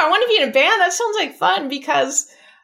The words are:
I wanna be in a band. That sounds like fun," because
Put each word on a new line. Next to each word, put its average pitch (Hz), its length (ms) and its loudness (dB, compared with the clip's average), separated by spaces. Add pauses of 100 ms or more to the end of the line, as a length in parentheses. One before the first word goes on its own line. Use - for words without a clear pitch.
I 311 80 2
wanna 427 180 2
be 427 140 2
in 262 80 0
a - 20 -8
band. 370 300 2
That 359 100 2
sounds 427 240 -4
like 339 200 -6
fun," 339 340 -2
because 277 580 -2 (360)